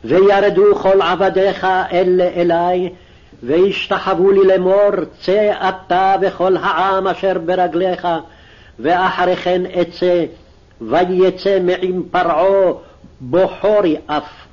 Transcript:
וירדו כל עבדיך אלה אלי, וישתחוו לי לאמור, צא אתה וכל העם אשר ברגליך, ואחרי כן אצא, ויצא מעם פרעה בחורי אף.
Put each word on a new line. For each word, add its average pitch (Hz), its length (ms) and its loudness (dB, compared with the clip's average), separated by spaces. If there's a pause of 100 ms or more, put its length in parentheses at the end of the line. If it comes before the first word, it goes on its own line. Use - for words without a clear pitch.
וירדו 196 720 2
כל 196 260 2
עבדיך 185 680 0 (240)
אלה 180 440 2
אלי, 175 540 0 (540)
וישתחוו 185 880 0
לי 196 160 4
לאמור, 190 440 2 (300)
צא 196 480 0
אתה 190 520 0
וכל 185 360 0
העם 185 500 -2
אשר 185 380 -2
ברגליך, 180 600 -2 (720)
ואחרי 180 560 0
כן 180 300 -2
אצא, 175 600 -2 (560)
ויצא 185 800 0
מעם 180 500 -2
פרעה 180 600 2 (580)
בחורי 190 680 0 (120)
אף. 151 220 -6 (240)